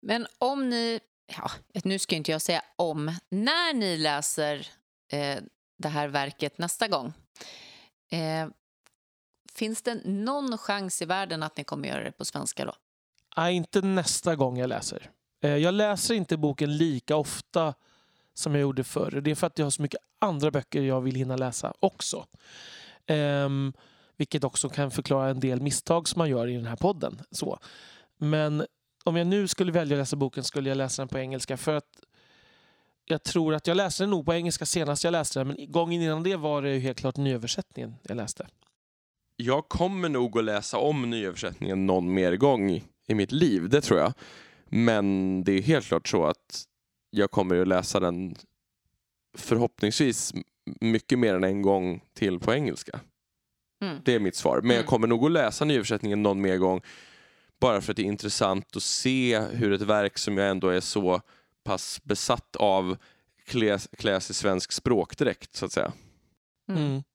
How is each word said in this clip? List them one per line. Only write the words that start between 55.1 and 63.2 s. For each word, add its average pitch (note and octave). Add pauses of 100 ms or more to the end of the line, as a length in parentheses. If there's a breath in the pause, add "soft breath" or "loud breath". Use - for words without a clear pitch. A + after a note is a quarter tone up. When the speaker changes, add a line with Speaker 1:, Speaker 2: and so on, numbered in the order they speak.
Speaker 3:
att D#3
läsa C#3+
nyöversättningen G#2+
någon G2
mer F#2+
gång, F#2 (800 loud breath)
bara A2+
för G#2
att -
det A2
är F#2+
intressant G2+
att G2+
se B2+
hur A2
ett G2
verk G#2
som G2+
jag G2
ändå F#2+
är F2+
så F#2 (440 soft breath)
pass -
besatt -
av F#2+ (500 soft breath)